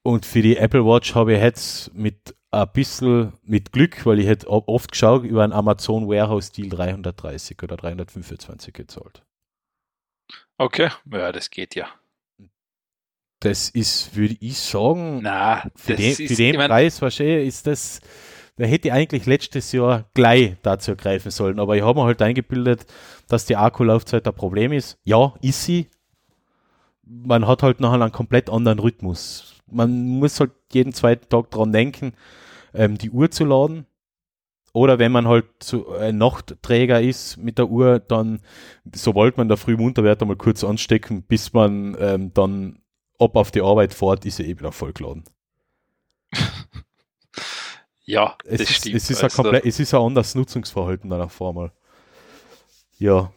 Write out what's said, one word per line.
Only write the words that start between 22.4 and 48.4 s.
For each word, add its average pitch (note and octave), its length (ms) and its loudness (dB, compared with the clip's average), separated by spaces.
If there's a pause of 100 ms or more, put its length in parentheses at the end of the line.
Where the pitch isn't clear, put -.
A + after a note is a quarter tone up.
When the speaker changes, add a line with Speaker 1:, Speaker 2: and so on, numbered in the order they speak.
Speaker 1:
dass - 180 0
die A#2 100 0
Akkulaufzeit A2+ 720 2
ein G#2 60 -2
Problem G#2 400 -2
ist. - 320 -6
Ja, A#2+ 360 4
ist C3 240 -2
sie. F3 220 -2 (1160)
Man A#2+ 440 0
hat B2+ 160 2
halt B2+ 160 2
nachher B2 220 2
einen A2 100 0
komplett - 380 -2
anderen A2+ 300 2
Rhythmus. - 760 -6 (160)
Man A#2+ 360 -2 (120)
muss C#3+ 200 0
halt C3+ 120 2 (220)
jeden B2+ 200 2
zweiten A#2+ 360 2
Tag A#2 220 0
dran A2 200 0
denken, B2 420 0 (600)
ähm, G#2+ 240 0
die A2 140 -8
Uhr C3+ 200 2
zu D#3+ 140 -2
laden. D3 400 2 (880)
Oder B2+ 260 6
wenn A#2 120 4
man A#2+ 160 4
halt A#2 180 4 (140)
zu, - 340 -8
äh, G#2+ 180 -4
Nachtträger A#2+ 920 2
ist - 360 -4
mit A2+ 200 -6
der B2 120 2
Uhr, B2 300 4
dann, A2 420 -2 (520)
sobald A2 440 2
man A#2 100 0
da G#2 80 4
früh A2+ 220 -2
munter A#2 260 0
wird, G#2 180 2
einmal G2+ 160 -2
kurz A2 260 0
anstecken, G#2+ 600 -2
bis - 300 -4
man, G2+ 460 0
ähm, F#2+ 340 -2
dann G2 480 -2 (380)
ab A#2 160 2
auf G#2+ 160 2
die G2+ 100 0
Arbeit G2 320 4
fährt, F#2+ 320 -2
ist F#2+ 120 -8
sie D#2+ 80 -8
eh F2 140 -8
wieder D2 120 -10
vollgeladen. D2+ 520 -14 (1080)
Speaker 2:
<laughs> - 540 -8 (1200)
Ja, G#2 380 0